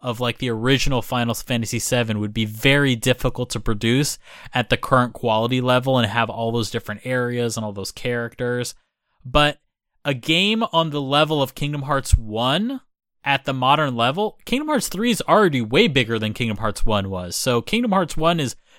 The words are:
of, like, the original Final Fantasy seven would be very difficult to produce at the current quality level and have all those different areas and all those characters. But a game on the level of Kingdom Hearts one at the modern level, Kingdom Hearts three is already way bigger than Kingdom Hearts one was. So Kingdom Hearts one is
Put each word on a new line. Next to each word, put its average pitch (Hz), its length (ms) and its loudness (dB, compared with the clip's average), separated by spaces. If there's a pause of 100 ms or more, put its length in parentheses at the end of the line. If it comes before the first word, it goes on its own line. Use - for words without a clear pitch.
of, 120 180 -4
like, 120 180 -2
the 127 120 -4
original 127 500 2
Final 120 340 -2
Fantasy 117 440 -4
seven 113 420 -2
would 104 140 -4
be 113 100 0
very 135 500 2
difficult 123 560 -2
to - 80 -6
produce 113 600 0 (340)
at 123 160 -2
the 123 80 2
current 123 380 2
quality 117 480 0
level 127 360 2
and 117 80 2
have 113 220 0
all 113 240 -4
those 117 180 -2
different 107 340 -8
areas 120 520 -2
and 110 80 -4
all 104 80 -6
those 98 180 -8
characters. 120 840 -4 (500)
But 147 360 2 (440)
a 143 80 0
game 180 500 0 (100)
on 165 180 2
the 147 100 -4
level 147 420 2
of 131 120 -4
Kingdom 143 280 -4
Hearts 135 340 0
one 131 680 0 (420)
at 139 220 0
the 143 60 -2
modern 135 440 2
level, 143 480 0
Kingdom 285 240 -4
Hearts 294 180 0
three 226 240 -2
is 214 120 0
already 165 380 4
way 131 280 2
bigger 123 320 2
than 107 140 -2
Kingdom 110 240 -2
Hearts 107 280 0
one 98 240 2
was. 90 240 -8
So 123 260 0
Kingdom 233 300 0
Hearts 190 260 0
one 165 220 2
is 131 160 -2 (240)